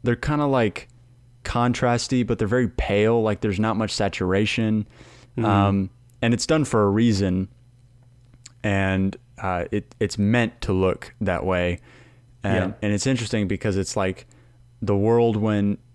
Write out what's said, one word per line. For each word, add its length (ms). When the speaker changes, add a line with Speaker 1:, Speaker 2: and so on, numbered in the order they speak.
Speaker 1:
they're 120
kinda, 300
like, 420
contrasty, 800
but 140
they're 80
very 220
pale. 520
Like, 200
there's 180
not 160
much 160
saturation. 960
Speaker 2:
Mm-hmm. 80
Speaker 1:
Um, 440
and 120
it's 120
done 200
for 180
a 60
reason. 600
And, 540
uh, 300
it, 280
it's 180
meant 440
to 120
look 480
that 240
way. 340
And, 120
Speaker 2:
Yeah. 160
Speaker 1:
and 120
it's 140
interesting 400
because 300
it's, 180
like, 300
the 140
world 420
when 400